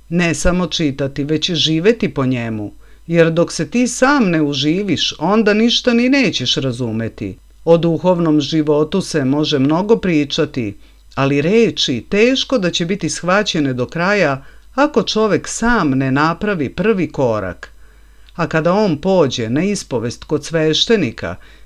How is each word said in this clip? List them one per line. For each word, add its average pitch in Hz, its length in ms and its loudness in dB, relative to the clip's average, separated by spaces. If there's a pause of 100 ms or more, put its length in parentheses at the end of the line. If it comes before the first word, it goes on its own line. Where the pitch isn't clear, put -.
Ne 170 260 2
samo 180 320 0
čitati, 139 560 -4
već 151 280 -2
živeti 160 600 0
po 135 120 -2
njemu. 113 460 -4 (360)
Jer 165 240 4
dok 165 200 0
se 147 180 -6
ti 247 180 0
sam 254 420 2
ne 160 120 2
uživiš, 151 800 -2
onda 208 340 2
ništa 226 400 2
ni 240 160 2
nećeš 220 460 0
razumeti. 113 840 -4 (280)
O 165 120 6
duhovnom 165 640 2
životu 151 600 0
se 147 240 -2
može 147 340 0
mnogo 180 380 2
pričati, 147 800 -2 (380)
ali 139 260 0
reči 160 680 0
teško 254 480 0
da 180 120 0
će 170 160 -4
biti 180 240 -4
shvaćene 170 640 0
do 123 120 -2
kraja 170 600 0 (300)
ako 277 280 2
čovek 214 440 0
sam 226 420 0
ne 131 220 0
napravi 165 580 0
prvi 180 420 -2
korak. 107 600 -2 (640)
A 165 120 -2
kada 165 260 0
on 196 240 2
pođe 139 520 2
na 139 140 0
ispovest 127 600 -4
kod 147 220 -4
sveštenika, 156 880 0 (300)